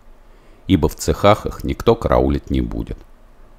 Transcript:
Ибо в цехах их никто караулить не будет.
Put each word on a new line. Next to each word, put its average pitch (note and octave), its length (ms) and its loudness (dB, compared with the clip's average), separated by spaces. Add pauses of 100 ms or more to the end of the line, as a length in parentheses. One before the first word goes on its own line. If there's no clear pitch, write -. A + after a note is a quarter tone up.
(680)
Ибо F2 220 2
в - 60 -12
цехах - 500 0
их - 180 -10
никто F2 320 0
караулить C#2 540 0
не C2+ 120 0
будет. A1+ 360 -6 (600)